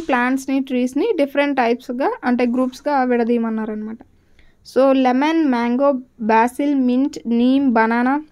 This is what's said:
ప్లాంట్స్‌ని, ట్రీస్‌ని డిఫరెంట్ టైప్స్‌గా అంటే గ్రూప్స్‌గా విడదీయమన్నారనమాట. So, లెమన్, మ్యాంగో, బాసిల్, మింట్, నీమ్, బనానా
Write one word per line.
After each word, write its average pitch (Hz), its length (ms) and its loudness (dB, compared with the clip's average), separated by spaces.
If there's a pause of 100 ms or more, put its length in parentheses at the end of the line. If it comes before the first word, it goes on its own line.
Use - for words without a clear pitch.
ప్లాంట్స్‌ని, 262 500 -2 (100)
ట్రీస్‌ని 262 400 -2 (120)
డిఫరెంట్ 285 420 -2
టైప్స్‌గా 247 480 -2 (180)
అంటే 247 160 0 (100)
గ్రూప్స్‌గా 262 400 -4 (160)
విడదీయమన్నారనమాట. 220 880 -4 (760)
So, 254 120 4 (220)
లెమన్, 302 360 2 (120)
మ్యాంగో, 240 360 0 (420)
బాసిల్, 247 420 2 (160)
మింట్, 277 280 0 (220)
నీమ్, 269 260 2 (120)
బనానా 240 360 2 (160)